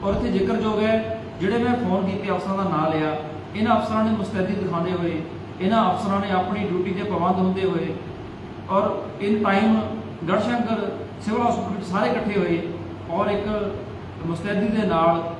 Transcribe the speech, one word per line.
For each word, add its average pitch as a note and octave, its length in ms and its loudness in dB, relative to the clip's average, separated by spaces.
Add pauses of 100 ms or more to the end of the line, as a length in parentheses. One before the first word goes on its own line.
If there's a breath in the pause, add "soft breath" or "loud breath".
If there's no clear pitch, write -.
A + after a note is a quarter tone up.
ਔਰ G3 120 2
ਇੱਥੇ A#3 160 0
ਜ਼ਿਕਰਯੋਗ G#3+ 480 2
ਹੈ, A3 420 2 (180)
ਜਿਹੜੇ G#3 180 0
ਮੈਂ B3 180 2
ਫੋਨ F#3+ 340 0
ਕੀਤੇ G3 220 -2
ਅਫਸਰਾਂ F#3+ 260 -2
ਦਾ F#3+ 120 0
ਨਾਂ D#3+ 220 2
ਲਿਆ, D#3 240 2 (400)
ਇਹਨਾਂ A3 220 4
ਅਫਸਰਾਂ A3 260 0
ਨੇ A3 140 2
ਮੁਸਤੈਦੀ F#3+ 360 -2
ਦਿਖਾਉਂਦੇ F3+ 380 0
ਹੋਏ, E3 300 0 (400)
ਇਹਨਾਂ A3 300 4
ਅਫਸਰਾਂ G3 280 0
ਨੇ G3+ 120 -2
ਆਪਣੀ F#3+ 360 0
ਡਿਊਟੀ F3+ 240 0
'ਤੇ F3+ 120 -2
ਪਾਬੰਦ F3+ 340 0
ਹੁੰਦੇ F#3 280 2
ਹੋਏ E3 280 0 (760)
ਔਰ F#3+ 200 2 (380)
in A3 80 4 (100)
time G#3+ 300 6 (520)
ਗੜ੍ਹਸ਼ੰਕਰ A3 640 0 (320)
ਸਿਵਲ A3+ 200 0
ਹਸਪੀਟਲ G#3 340 0
ਵਿੱਚ F#3+ 120 -6
ਸਾਰੇ G#3+ 220 2
ਇਕੱਠੇ A3 300 0
ਹੋਏ E3+ 220 2 (480)
ਔਰ G3+ 200 0
ਇੱਕ G3+ 180 0 (760)
ਮੁਸਤੈਦੀ G3+ 420 0
ਦੇ G#3+ 200 2
ਨਾਲ E3 340 4 (180)